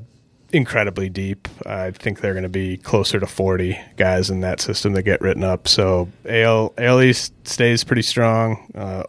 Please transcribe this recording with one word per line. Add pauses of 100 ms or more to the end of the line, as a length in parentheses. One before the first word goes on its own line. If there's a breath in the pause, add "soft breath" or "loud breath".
(540)
incredibly
deep. (160)
I
think
they're
gonna
be
closer
to
forty (200)
guys
in
that
system
that
get
written
up.
So (160)
A
L,
A
L
East (120)
stays
pretty
strong.
Uh,